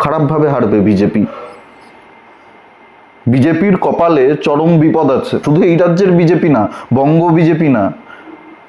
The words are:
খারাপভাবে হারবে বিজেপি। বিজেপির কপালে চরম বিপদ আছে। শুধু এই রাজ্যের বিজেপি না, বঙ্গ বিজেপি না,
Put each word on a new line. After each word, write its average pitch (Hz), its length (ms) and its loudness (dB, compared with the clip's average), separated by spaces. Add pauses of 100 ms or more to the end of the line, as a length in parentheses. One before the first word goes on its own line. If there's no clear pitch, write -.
খারাপভাবে 151 520 -2
হারবে 110 240 0 (100)
বিজেপি। 101 340 0 (2000)
বিজেপির 160 480 2 (100)
কপালে 160 400 0 (200)
চরম 156 260 0 (120)
বিপদ 156 260 0 (100)
আছে। - 160 -6 (100)
শুধু 151 160 2 (100)
এই 170 120 2
রাজ্যের 175 360 0
বিজেপি 175 380 2
না, 107 60 0 (340)
বঙ্গ 151 240 2 (160)
বিজেপি 160 400 0
না, 101 80 0 (840)